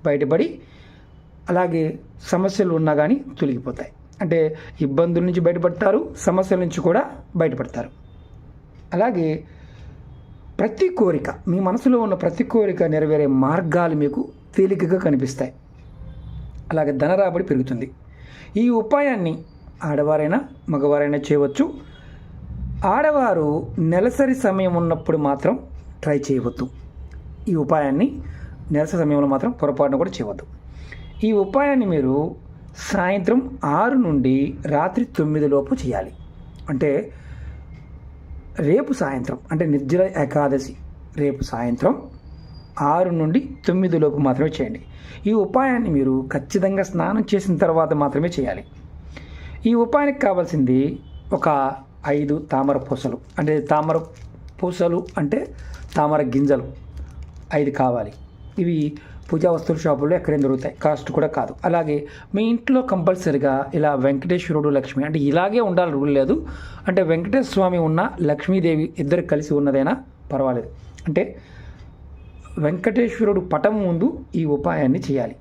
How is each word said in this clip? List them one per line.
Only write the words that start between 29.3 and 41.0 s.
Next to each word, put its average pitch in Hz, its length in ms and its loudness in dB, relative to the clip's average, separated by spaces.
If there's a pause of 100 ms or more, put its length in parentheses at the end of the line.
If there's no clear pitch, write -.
పొరపాటున 143 440 0
కూడా 175 140 0
చేయవద్దు. 104 340 -8 (800)
ఈ 220 80 2
ఉపాయాన్ని 240 540 2
మీరు 151 500 0 (420)
సాయంత్రం 202 880 0
ఆరు 180 280 2
నుండి 139 600 2 (100)
రాత్రి 170 400 0
తొమ్మిది 151 420 0
లోపు 139 280 2
చేయాలి. 107 360 -4 (580)
అంటే 147 420 0 (1500)
రేపు 190 340 2
సాయంత్రం, 135 440 -2 (140)
అంటే 160 140 0
నిర్జల 151 440 2 (120)
ఏకాదశి 139 540 0 (420)